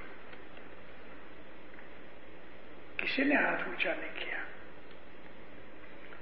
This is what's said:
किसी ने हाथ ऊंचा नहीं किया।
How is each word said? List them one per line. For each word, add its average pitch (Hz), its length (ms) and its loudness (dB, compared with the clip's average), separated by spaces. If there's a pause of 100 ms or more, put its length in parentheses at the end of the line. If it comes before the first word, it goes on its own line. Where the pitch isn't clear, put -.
(3000)
किसी - 240 4
ने 285 100 8
हाथ 175 340 6
ऊंचा 165 260 4
नहीं - 160 0
किया। - 340 0 (1800)